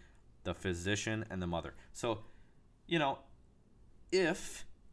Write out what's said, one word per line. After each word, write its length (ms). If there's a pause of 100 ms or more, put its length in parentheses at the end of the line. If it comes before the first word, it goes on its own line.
(440)
the 100
physician 760
and 100
the 60
mother. 280 (180)
So, 280 (680)
you 120
know, 200 (920)
if, 540 (280)